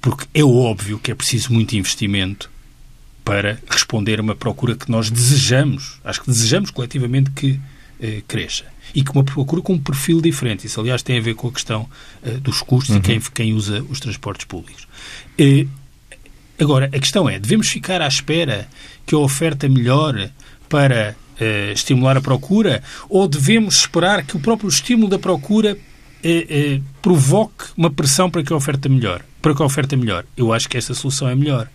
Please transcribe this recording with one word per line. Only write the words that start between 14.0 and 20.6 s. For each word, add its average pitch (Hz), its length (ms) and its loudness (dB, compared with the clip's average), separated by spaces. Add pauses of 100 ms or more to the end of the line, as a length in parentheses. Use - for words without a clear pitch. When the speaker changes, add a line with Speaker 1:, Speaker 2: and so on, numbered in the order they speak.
Speaker 1:
públicos. - 420 -16 (500)
Eh, 139 300 6 (920)
agora, 139 280 2
a 139 120 -4
questão 156 300 2
é: 95 100 -6
devemos 170 300 2
ficar 180 320 -4
à 147 60 0
espera 135 600 -2 (380)
que - 100 0
a 151 40 4
oferta 147 500 0
melhore 127 640 2 (360)